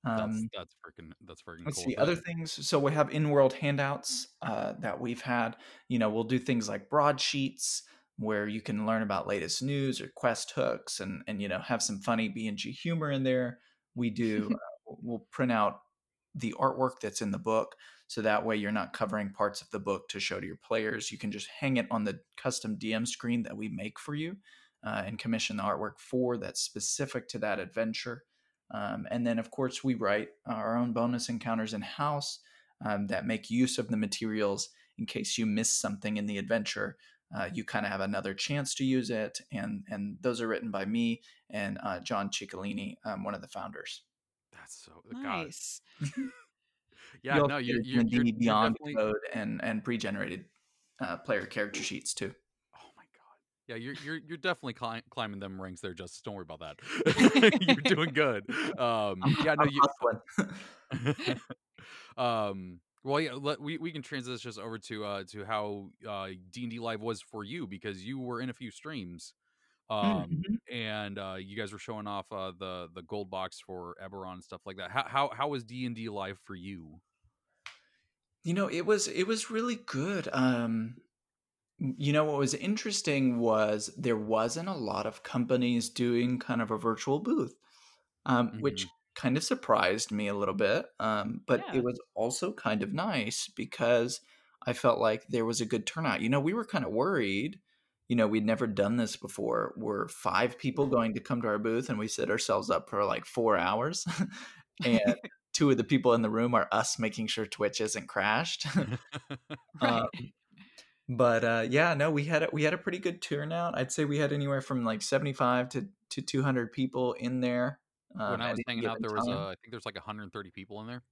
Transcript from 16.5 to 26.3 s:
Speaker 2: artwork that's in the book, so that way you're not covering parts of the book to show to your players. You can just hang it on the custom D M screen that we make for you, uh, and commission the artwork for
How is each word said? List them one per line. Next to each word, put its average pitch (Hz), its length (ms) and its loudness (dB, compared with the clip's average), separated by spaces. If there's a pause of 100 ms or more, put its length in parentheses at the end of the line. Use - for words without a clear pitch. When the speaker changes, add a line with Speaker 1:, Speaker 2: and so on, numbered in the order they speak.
Speaker 2:
artwork 131 420 2
that's 107 220 -4
in 104 80 0
the 98 80 -2
book, 110 380 2 (320)
so - 140 -4
that 107 220 4
way 110 120 2
you're 104 140 0
not 107 220 0
covering 101 400 -2
parts 104 300 0
of - 80 -20
the 104 100 -4
book 98 300 -2
to 98 100 -6
show 95 180 -2
to 98 80 -6
your - 120 -10
players. 110 520 -2
You 110 80 -12
can 104 140 -4
just 104 160 -8
hang 135 300 0
it 113 120 2
on 110 140 0
the 98 160 -2 (160)
custom 110 400 -4
D 110 160 -2
M 113 140 0
screen 120 380 -2
that - 120 -8
we 107 120 -4
make 101 300 -6
for 147 160 -8
you, 165 220 -6 (480)
uh, 107 220 -2
and 107 120 -6
commission 110 380 -2
the 98 60 -2
artwork 98 360 -2
for 123 380 0